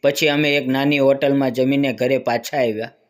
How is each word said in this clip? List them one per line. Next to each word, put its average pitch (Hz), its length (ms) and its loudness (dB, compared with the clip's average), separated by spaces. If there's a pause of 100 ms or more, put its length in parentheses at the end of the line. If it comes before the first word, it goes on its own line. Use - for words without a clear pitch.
પછી 143 240 2
અમે 143 300 2
એક 131 100 -2
નાની 139 300 2
હોટલમાં 139 540 2
જમીને 131 420 0
ઘરે 127 240 0
પાછા 120 400 -4
આવ્યા. 110 340 -2 (180)